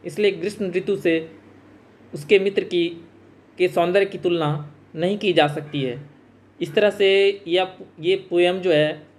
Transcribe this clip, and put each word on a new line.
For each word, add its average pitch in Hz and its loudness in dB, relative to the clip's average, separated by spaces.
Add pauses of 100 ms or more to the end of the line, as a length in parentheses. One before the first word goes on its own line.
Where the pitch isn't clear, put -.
इसलिए 196 0
ग्रीष्म 185 -6
ऋतु 185 -2
से 160 0 (840)
उसके - 4
मित्र 196 0
की, 175 -2 (720)
के 180 2
सौंदर्य 180 2
की 190 -12
तुलना 156 -2 (220)
नहीं 180 -2
की 202 -2
जा 156 4
सकती 147 -6
है। 123 -6 (600)
इस 160 -6
तरह 208 4
से 196 2
यह, 180 2 (320)
ये 175 0 (140)
पोएम 175 2
जो 180 0
है 151 0 (160)